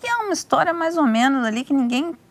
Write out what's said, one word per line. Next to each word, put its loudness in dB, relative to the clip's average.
que -8
é 0
uma -2
história 0
mais -2
ou 2
menos 2
ali -2
que -4
ninguém 0